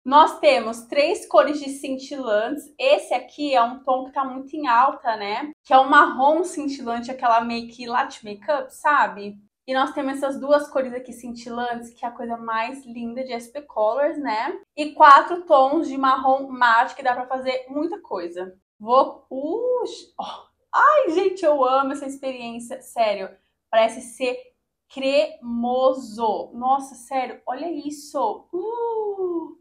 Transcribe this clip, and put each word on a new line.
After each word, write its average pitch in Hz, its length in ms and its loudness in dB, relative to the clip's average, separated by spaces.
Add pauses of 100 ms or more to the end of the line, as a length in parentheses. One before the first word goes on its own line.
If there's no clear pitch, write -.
Nós 294 380 4
temos 233 460 2
três 302 400 0
cores 294 340 4
de 277 80 -10
cintilantes. 262 960 -4 (140)
Esse 269 340 2
aqui 277 420 -4
é 240 80 6
um 247 180 -4
tom 262 260 -2
que - 60 -18
tá 277 120 -4
muito 262 320 -10
em 294 100 -6
alta, 247 480 2
né? 214 380 -6 (100)
Que - 120 2
é 262 40 10
o 269 120 4
marrom 294 520 6
cintilante, 247 680 -8
aquela 233 320 2
make 233 440 -8
latte 254 380 -4
makeup, 262 460 -6
sabe? 208 680 0 (280)
E 262 80 -4
nós 277 180 0
temos 269 220 -4
essas 277 260 -4
duas 294 300 2
cores 254 240 -4
aqui 262 180 -12
cintilantes, 233 800 -10
que - 140 -10
é - 20 -4
a 233 40 -12
coisa 233 260 -10
mais 226 480 -6
linda 233 360 -10
de 247 80 -10
S 233 220 -10
P 294 80 -12
Colors, 285 580 -2
né? 254 400 -4 (160)
E 302 180 -6
quatro 320 520 8
tons 285 420 4
de 269 120 -8
marrom 269 500 2
mate, 247 480 2
que 277 60 -14
dá 254 100 2
pra 254 140 -6
fazer 262 420 -4
muita 330 320 -6
coisa. 180 560 -10 (220)
Vou, 254 520 2
uh, 440 540 -4 (340)
ó. - 280 -12 (260)
Ai, 539 380 4
gente, 370 340 0
eu 294 180 4
amo 269 300 2
essa 285 140 -10
experiência, 240 760 -10
sério. 202 480 -2 (420)
Parece 226 300 2
ser 254 380 -6 (500)
cremoso. 240 1700 -2
Nossa, 262 400 -2
sério, 254 520 -8
olha 339 240 -8
isso. 285 840 -6
Uh, 403 1080 -4